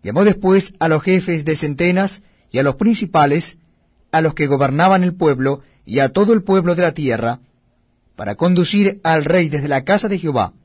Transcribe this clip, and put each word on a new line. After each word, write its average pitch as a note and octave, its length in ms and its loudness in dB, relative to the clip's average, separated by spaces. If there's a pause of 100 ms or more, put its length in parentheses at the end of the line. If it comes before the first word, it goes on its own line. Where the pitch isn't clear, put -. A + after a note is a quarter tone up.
Llamó B2+ 240 0
después F#3+ 540 2
a E3 100 0
los D#3 120 0
jefes F3+ 440 -2
de D#3 100 -2
centenas F3 680 -2 (280)
y A#2+ 60 -4
a C3+ 60 0
los C#3 120 0
principales, E3 840 0 (540)
a D#3+ 80 0
los D#3+ 140 0
que D3 140 -2
gobernaban C#3+ 560 2
el F3+ 120 -2
pueblo C#3 460 0 (240)
y A#2+ 140 -2
a C3+ 100 2
todo G3+ 240 2
el G#3 100 2
pueblo F3+ 320 0
de F3 60 -2
la E3 120 0
tierra, A#2+ 460 -2 (800)
para G#2 180 -8
conducir F#3+ 680 0
al D#3+ 200 0
rey E3 240 0
desde D3 220 -6
la C3+ 160 -2
casa G#3 240 0
de F#3+ 100 -4
Jehová. C3 340 -4 (120)